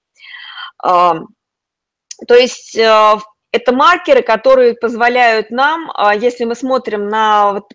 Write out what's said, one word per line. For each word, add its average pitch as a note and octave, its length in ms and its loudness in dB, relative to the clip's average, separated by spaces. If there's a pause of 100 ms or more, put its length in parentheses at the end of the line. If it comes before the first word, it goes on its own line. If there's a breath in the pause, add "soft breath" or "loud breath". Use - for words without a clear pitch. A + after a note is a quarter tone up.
(800 loud breath)
Ам, F3 480 0 (1000)
то B3 80 2
есть, - 440 0
э, G#3+ 360 4 (400)
это A#3+ 200 0
маркеры, D4+ 480 2
которые A#3+ 520 2
позволяют A#3 760 -2
нам, D4 440 -4
а, G#3 200 0
если A#3+ 320 -4
мы A3+ 80 -6
смотрим A#3 540 -6
на G#3+ 440 0
вот G3+ 120 -8 (100)